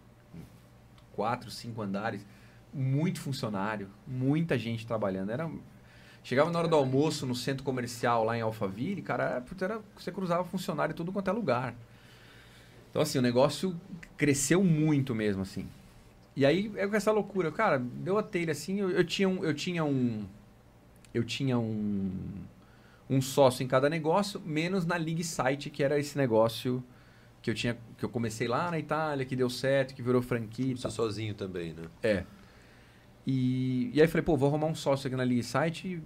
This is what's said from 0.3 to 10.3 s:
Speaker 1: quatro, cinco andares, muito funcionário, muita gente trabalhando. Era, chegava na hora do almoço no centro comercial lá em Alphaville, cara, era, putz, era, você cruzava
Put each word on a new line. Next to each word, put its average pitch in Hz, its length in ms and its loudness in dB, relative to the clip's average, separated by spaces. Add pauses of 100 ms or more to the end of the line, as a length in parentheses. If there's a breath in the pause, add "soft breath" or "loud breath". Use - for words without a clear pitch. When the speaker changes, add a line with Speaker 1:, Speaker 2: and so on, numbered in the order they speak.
Speaker 1:
quatro, 117 360 -4
cinco 113 320 -10
andares, 101 420 -4 (480 loud breath)
muito 143 480 0
funcionário, 107 680 -4 (180)
muita 139 520 0
gente 113 280 -4
trabalhando. 101 460 -2
Era, 156 180 -4 (720 loud breath)
chegava 147 300 2
na 170 80 0
hora 170 80 2
do 160 80 4
almoço 139 500 4
no 127 80 -2
centro 135 300 -4
comercial 120 640 0
lá 117 120 2
em 117 40 0
Alphaville, 110 600 -4
cara, 131 220 -2
era, - 180 -2
putz, 185 200 -10
era, 214 180 -4 (180)
você - 140 -10
cruzava 180 320 0